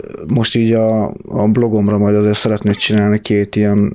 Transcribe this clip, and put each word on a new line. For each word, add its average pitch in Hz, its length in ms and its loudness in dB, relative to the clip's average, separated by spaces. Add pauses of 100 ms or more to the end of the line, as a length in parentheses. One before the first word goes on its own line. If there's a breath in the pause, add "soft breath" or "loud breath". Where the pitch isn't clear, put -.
(280)
most 113 280 -2
így 113 180 2
a, 110 320 0 (220)
a - 200 -2
blogomra 107 500 2
majd 104 180 2
azért 104 220 2
szeretnék 107 380 -2
csinálni 104 460 0
két 101 340 -2
ilyen, 104 400 2